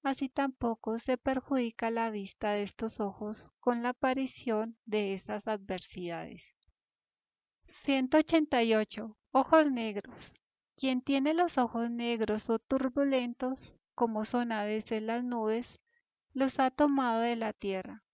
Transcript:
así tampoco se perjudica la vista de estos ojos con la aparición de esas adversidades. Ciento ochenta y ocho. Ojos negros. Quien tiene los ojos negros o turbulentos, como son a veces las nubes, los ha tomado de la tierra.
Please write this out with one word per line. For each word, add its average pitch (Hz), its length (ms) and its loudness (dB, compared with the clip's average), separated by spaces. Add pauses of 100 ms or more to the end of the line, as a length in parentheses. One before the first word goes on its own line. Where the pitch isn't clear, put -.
así 269 260 -2
tampoco 233 680 -2
se 254 180 -2
perjudica 254 720 -2
la 226 200 -2
vista 208 420 -4
de 208 100 0
estos 220 380 -6
ojos 208 500 -8 (100)
con 240 220 0
la 247 80 -2
aparición 247 920 -2
de 208 300 -2
esas 208 320 -8
adversidades. 180 960 -8 (1400)
Ciento 269 340 4
ochenta 302 440 4
y 226 120 4
ocho. 214 420 -2 (160)
Ojos 294 380 6
negros. 220 640 -6 (420)
Quien 262 260 0
tiene 277 320 2
los 339 240 2
ojos 233 320 0
negros 233 600 -2
o - 80 2
turbulentos, 262 1160 0 (180)
como 220 300 0
son 240 280 0
a 214 120 -2
veces 214 380 -2
las 226 200 -2
nubes, 233 440 -2 (680)
los 269 260 0
ha 262 120 4
tomado 269 500 2
de 240 160 0
la 220 160 -4
tierra. 190 500 -6 (120)